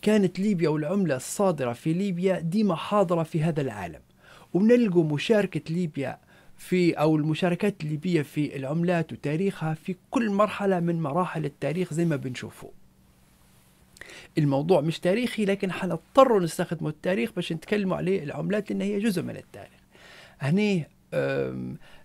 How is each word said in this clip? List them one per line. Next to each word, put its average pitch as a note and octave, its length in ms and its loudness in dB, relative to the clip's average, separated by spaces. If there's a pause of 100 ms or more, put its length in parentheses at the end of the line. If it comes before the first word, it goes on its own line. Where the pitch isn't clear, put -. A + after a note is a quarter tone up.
كانت G#3 380 2
ليبيا F#3 300 2
والعملة D#3 460 0
الصادرة C#3 580 0
في D#3+ 200 -2
ليبيا F#3 460 0
ديما F3+ 360 2
حاضرة F3+ 480 0
في D#3 200 -2
هذا D#3 180 0
العالم، G2+ 400 -8 (520)
ونلقوا G#3 500 6
مشاركة D#3+ 680 0
ليبيا D3+ 440 -4 (400)
في، F3+ 360 2
أو D#3 220 4
المشاركات F3 680 0
الليبية D3+ 380 -2
في D3 340 -4
العملات D#3+ 580 -2
وتاريخها D#3+ 600 -4
في F3+ 220 -8 (160)
كل A#3 180 0
مرحلة G3+ 500 0
من E3+ 220 0
مراحل D#3+ 440 -2
التاريخ D3+ 480 -4
زي E3+ 120 0
ما D#3 100 2
بنشوفوا. - 540 -10 (1700)
الموضوع D3 440 4
مش D#3 180 -2
تاريخي، A3 460 0
لكن G3 260 -2
حنضطروا G3+ 680 4
نستخدموا E3 500 -4
التاريخ F#3+ 420 -4
باش E3+ 220 -6
نتكلموا F#3 440 -2
عليه E3+ 260 -2
العملات، E3+ 480 -4
لأن G3 100 -4
هي G3+ 180 -2
جزء G3+ 220 -2
من A#2+ 160 -8
التاريخ. - 420 -20 (600)
هني، F#3 480 0 (260)
آم، C3+ 640 -4 (280)